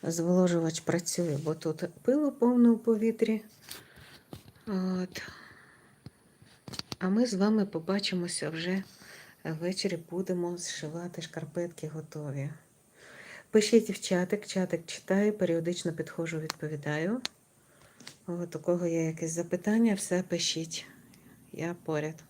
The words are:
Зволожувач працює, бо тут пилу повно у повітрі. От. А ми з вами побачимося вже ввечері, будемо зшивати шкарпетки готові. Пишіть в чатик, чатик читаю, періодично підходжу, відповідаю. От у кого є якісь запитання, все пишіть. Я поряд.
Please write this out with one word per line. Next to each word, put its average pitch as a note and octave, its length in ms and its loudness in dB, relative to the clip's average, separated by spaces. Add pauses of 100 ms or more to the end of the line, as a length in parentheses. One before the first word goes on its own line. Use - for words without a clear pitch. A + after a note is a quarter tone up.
Зволожувач E3+ 760 4
працює, E3+ 640 0
бо D#3+ 100 0
тут D#3+ 300 -4 (180)
пилу C#4+ 300 4
повно A#3+ 400 6
у A3 60 4
повітрі. A3 640 2 (1200)
От. F#3 560 -4 (1800)
А F#3 100 0
ми A3 180 4
з A#3 80 -2
вами G3+ 320 4
побачимося F3 840 -2
вже F3 320 -2 (640)
ввечері, F3 540 -4 (120)
будемо F3 460 -2
зшивати E3+ 680 -8
шкарпетки E3 680 -8
готові. D3 640 -8 (1000)
Пишіть A3 380 6
в G3 100 -4
чатик, F3+ 460 0
чатик F3+ 400 -2
читаю, G3+ 460 0
періодично F3 600 0
підходжу, E3 460 -6
відповідаю. D#3 800 -2 (1080)
От E3+ 300 -6
у - 20 -4
кого F3 280 0
є E3 180 2
якісь D#3+ 260 -2
запитання, F#3+ 640 2
все F#3 280 0
пишіть. E3 640 -4 (680)
Я E3+ 320 -4
поряд. D#3 300 -2 (160)